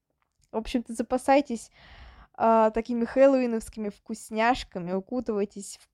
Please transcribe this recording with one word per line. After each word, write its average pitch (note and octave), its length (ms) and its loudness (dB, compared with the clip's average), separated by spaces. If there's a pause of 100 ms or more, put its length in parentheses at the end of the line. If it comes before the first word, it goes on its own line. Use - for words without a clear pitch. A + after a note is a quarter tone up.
(520)
В - 60 -6
общем-то, A#3 360 -6
запасайтесь, B3+ 760 0 (640)
а, A3+ 360 4
такими A#3 340 -4
хэллоуиновскими A#3+ 840 2
вкусняшками, G#3+ 1000 -4
укутывайтесь G#3 880 -6
в - 120 -20